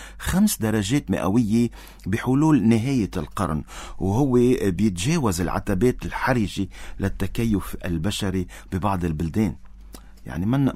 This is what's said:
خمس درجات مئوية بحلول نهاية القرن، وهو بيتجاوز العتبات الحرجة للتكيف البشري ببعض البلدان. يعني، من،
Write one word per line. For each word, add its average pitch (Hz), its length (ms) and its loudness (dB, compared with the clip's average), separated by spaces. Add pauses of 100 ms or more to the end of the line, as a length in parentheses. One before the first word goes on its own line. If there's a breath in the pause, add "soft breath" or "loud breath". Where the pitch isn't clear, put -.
(180 loud breath)
خمس 208 400 2
درجات 110 520 0
مئوية 110 600 2 (360 loud breath)
بحلول 127 640 4
نهاية 113 480 2
القرن، 78 460 -2 (360 loud breath)
وهو 120 340 2 (300)
بيتجاوز 101 800 0
العتبات 98 640 0
الحرجة 101 640 -2 (320 loud breath)
للتكيف 104 840 -2
البشري 90 640 -2 (260 loud breath)
ببعض 95 320 -2
البلدان. 82 520 0 (720 loud breath)
يعني، 76 200 -4
من، 131 300 2